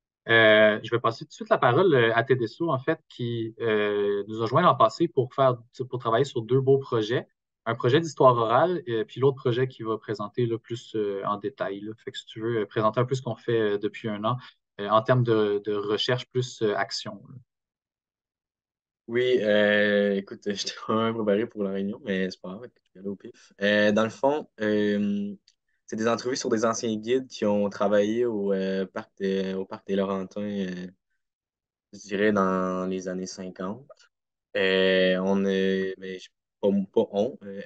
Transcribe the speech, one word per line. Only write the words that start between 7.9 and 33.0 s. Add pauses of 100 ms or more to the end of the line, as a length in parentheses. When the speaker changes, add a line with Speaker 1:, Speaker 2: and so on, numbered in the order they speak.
Speaker 1:
d'histoire
orale,
euh,
puis
l'autre
projet
qui
va
présenter,
là,
plus,
euh,
en
détail,
là. (120)
Fait
que
si
tu
veux,
euh,
présenter
un
peu
ce
qu'on
fait,
euh,
depuis
un
an, (440)
euh,
en
termes
de,
de
recherche
plus,
euh,
action,
là. (1700)
Speaker 2:
Oui,
euh,
écoute,
<laughs>
j'étais (120)
quand
même
préparé
pour
la
réunion,
mais
c'est
pas
grave,
je
vais
aller
au
pif.
Euh,
dans
le
fond, (120)
euh, (580)
c'est
des
entrevues
sur
des
anciens
guides
qui
ont
travaillé
au,
euh,
parc
des,
au
parc
des
Laurentins,
euh, (1040)
je
dirais
dans
les